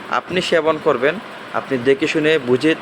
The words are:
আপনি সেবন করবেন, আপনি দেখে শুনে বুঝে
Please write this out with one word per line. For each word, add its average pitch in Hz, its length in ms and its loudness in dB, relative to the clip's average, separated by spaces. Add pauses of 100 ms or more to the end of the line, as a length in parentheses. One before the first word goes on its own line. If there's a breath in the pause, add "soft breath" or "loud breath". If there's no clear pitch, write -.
(120)
আপনি 170 300 -2
সেবন 160 420 2
করবেন, 143 320 2 (380)
আপনি 131 240 -2
দেখে 135 300 2
শুনে 156 320 2
বুঝে 127 420 2